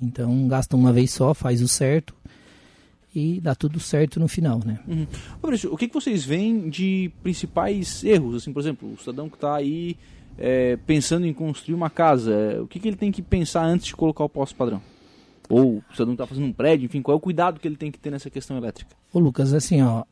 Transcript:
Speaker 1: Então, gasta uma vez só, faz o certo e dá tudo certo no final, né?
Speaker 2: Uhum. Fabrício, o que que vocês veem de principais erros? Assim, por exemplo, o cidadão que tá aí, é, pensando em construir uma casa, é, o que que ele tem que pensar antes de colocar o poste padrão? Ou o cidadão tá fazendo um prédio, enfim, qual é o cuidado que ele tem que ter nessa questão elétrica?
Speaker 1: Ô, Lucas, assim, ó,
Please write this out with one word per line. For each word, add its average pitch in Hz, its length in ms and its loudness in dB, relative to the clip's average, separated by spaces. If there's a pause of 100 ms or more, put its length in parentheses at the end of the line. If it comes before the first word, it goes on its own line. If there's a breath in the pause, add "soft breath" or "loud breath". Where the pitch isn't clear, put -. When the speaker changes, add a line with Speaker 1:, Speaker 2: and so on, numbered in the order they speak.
Speaker 1:
Então, 123 460 0
gasta 131 280 0
uma 127 160 6
vez 123 200 4
só, 143 240 2
faz 123 260 0
o 123 60 2
certo 143 480 0 (1000 soft breath)
e 165 260 -2
dá 156 140 -2
tudo 156 240 -4
certo 151 400 0
no 160 80 2
final, 135 360 0
né? 110 240 -4
Speaker 2:
Uhum. 160 200 -4 (340 loud breath)
Fabrício, 247 320 -2
o 156 40 -4
que 240 100 -4
que 240 60 -10
vocês 226 300 -2
veem 185 460 0
de 185 420 0 (120)
principais 185 800 -4
erros? 151 320 4
Assim, 123 180 -8
por 139 60 -4
exemplo, 131 340 -6
o 104 60 -14
cidadão 135 280 -10
que 151 120 -18
tá 147 160 -2
aí, 160 420 -4 (400 soft breath)
é, 127 480 2
pensando 160 400 2
em 160 80 -2
construir 160 400 -6
uma 170 160 -2
casa, 139 420 4
é, 107 300 0
o 117 60 -8
que - 120 -14
que 220 80 -4
ele 202 100 -2
tem 202 140 0
que 190 120 -8
pensar 170 420 0
antes 170 220 2
de - 80 -12
colocar 156 280 0
o 147 60 0
poste 135 240 -6
padrão? 113 260 -2 (720 soft breath)
Ou 120 280 6
o 104 60 -12 (100)
cidadão 120 220 -2
tá 120 120 -6
fazendo 135 180 -4
um 123 80 -2
prédio, 139 320 2
enfim, 135 160 -4
qual 143 140 2
é - 20 4
o 156 40 -6
cuidado 175 380 -2
que - 80 -6
ele 147 100 -6
tem 151 120 -8
que 135 80 -12
ter 147 140 -8
nessa 139 180 -10
questão 135 260 -10
elétrica? 117 360 -8 (200)
Speaker 1:
Ô, 180 60 0
Lucas, 139 340 4
assim, 147 300 4
ó, 113 300 4